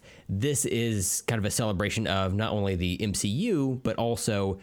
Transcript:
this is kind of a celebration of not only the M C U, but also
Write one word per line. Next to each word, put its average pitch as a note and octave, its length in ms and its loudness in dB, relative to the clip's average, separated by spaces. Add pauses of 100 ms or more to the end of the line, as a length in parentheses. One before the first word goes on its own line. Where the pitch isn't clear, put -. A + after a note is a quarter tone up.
(280)
this B2+ 380 0
is A2+ 600 0
kind A#2+ 120 0
of G2+ 80 0
a G#2+ 40 2
celebration G#2 560 0
of F#2+ 280 2
not G#2+ 180 0
only G2 240 0
the F2 260 0
M G2+ 120 0
C G#2 140 0
U, C#3 540 0
but A2 140 -2
also G#2 680 0